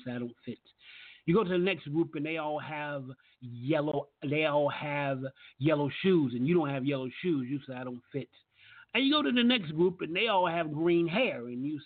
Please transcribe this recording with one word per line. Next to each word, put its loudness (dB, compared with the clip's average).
say, -8
"I -6
don't -8
fit." -12
You 4
go 6
to -2
the 2
next -2
group, 0
and -4
they -4
all -4
have -8
yellow, -2
they 0
all 2
have -4
yellow 2
shoes, 4
and 0
you 4
don't 2
have -2
yellow -2
shoes, 0
you -4
say, -10
"I -10
don't -10
fit." -6
And 2
you 4
go 4
to 2
the 4
next 2
group, 2
and -4
they 0
all 4
have -2
green 2
hair, -2
and -6
you -6